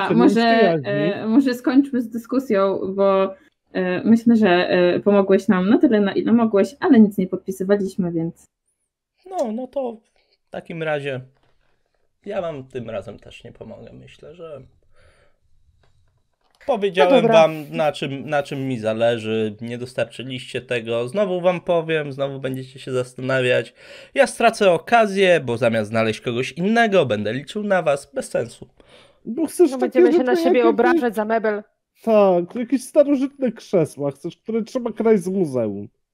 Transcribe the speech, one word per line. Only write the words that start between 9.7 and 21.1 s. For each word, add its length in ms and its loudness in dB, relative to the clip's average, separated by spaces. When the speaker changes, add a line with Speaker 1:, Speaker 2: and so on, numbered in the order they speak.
Speaker 3:
w 100 -20
takim 260 -12
razie 380 -6
ja 160 -8
wam 220 -8
tym 260 -12
razem 300 -12
też 240 -20
nie 80 -18
pomogę. 420 -20
Myślę, 420 -20
że 260 -18
powiedziałem 460 2
Speaker 4:
No 80 6
dobra. 200 2
Speaker 3:
wam, 100 4
na 200 0
czym, 380 -6
na 140 -2
czym 240 -8
mi 120 -4
zależy, 840 -2
nie 160 -10
dostarczyliście 840 -8
tego, 460 -4
znowu 340 -2